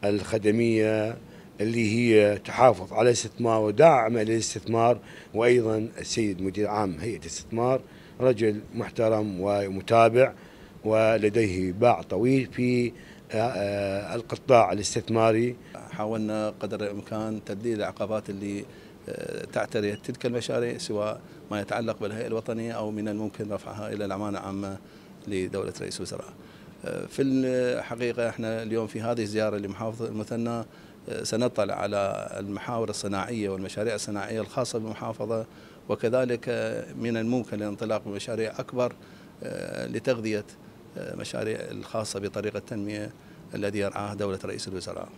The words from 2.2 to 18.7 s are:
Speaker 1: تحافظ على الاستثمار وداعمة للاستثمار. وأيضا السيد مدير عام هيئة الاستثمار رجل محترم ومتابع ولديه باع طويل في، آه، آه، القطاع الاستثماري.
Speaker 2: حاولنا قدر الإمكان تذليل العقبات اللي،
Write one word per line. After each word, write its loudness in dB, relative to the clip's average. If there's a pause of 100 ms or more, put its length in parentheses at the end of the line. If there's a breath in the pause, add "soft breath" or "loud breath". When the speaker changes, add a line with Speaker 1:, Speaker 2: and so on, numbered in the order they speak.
Speaker 1:
تحافظ 4
على 6
الاستثمار 2
وداعمة 6
للاستثمار. 2 (340 loud breath)
وأيضا 4 (100)
السيد -2
مدير 0
عام 0
هيئة -4
الاستثمار 0 (400 loud breath)
رجل 4 (160)
محترم 0
ومتابع 6 (520 loud breath)
ولديه 4
باع 4
طويل 2
في، 2
آه، -4 (400 loud breath)
آه، -2
القطاع 6
الاستثماري. 2 (360 loud breath)
Speaker 2:
حاولنا -2
قدر -6
الإمكان -6
تذليل -4
العقبات -4
اللي، -6 (440 loud breath)